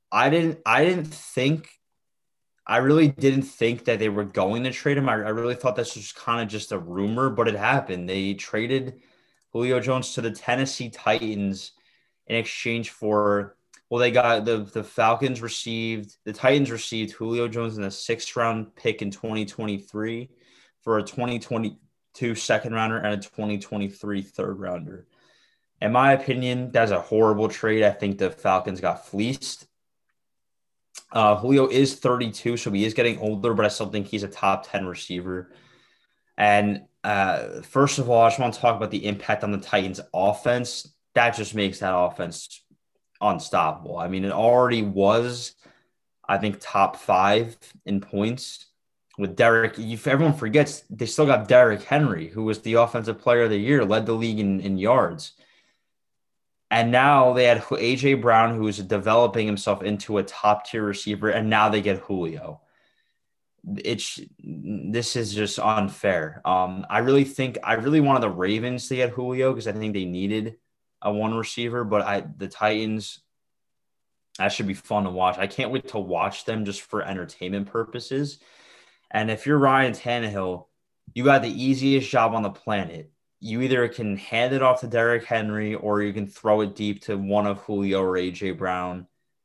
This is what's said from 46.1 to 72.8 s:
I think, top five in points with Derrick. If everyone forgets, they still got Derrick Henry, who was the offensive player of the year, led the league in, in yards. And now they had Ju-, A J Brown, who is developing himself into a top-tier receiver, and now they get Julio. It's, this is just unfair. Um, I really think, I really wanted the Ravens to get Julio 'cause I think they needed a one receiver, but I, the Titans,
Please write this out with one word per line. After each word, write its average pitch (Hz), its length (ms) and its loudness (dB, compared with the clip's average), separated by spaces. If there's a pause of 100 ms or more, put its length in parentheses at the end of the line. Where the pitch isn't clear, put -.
I 98 120 0
think, 98 220 -2
top - 360 0
five 104 640 2 (260)
in 98 160 -2
points 107 640 -6 (520)
with 95 180 -4
Derrick. 113 420 4
If 113 280 -6
everyone 147 280 4
forgets, 143 540 0
they 117 160 -6
still 151 220 2
got 113 220 2
Derrick 120 340 8
Henry, 113 460 0
who 107 160 -6
was 110 180 -2
the 113 120 -4
offensive 113 440 2
player 120 240 4
of 113 80 2
the 104 80 0
year, 123 260 4
led 107 220 2
the 113 80 0
league 113 240 -2
in, 98 220 0
in 95 180 -2
yards. 113 540 2 (1400)
And 117 200 2
now 127 440 6
they 127 100 4
had 117 240 6
Ju-, - 80 -2
A 120 200 0
J 135 180 2
Brown, 117 420 4
who 110 120 -2
is 101 100 -4
developing 110 680 2
himself 101 360 -2
into 104 340 -4
a 98 60 2
top-tier 104 600 0
receiver, 104 460 -4
and 107 220 0
now 107 180 4
they 107 140 2
get 95 160 0
Julio. 80 640 -8 (1120)
It's, - 440 -6 (180)
this 104 800 -6
is 107 180 -4
just 104 240 -4
unfair. 98 880 -2
Um, 92 420 0
I 107 120 0
really 135 240 4
think, 131 380 -6
I 113 120 0
really 139 260 2
wanted 135 220 4
the 107 80 0
Ravens 110 580 -2
to 131 80 -4
get 127 140 0
Julio 127 420 0
'cause 110 140 -6
I 110 60 -4
think 107 200 -4
they 98 140 -2
needed 104 480 -4 (480)
a 104 100 -2
one 107 220 -2
receiver, 120 500 -4
but 104 180 0
I, 101 220 -2 (120)
the 98 120 -10
Titans, 107 720 -4 (1200)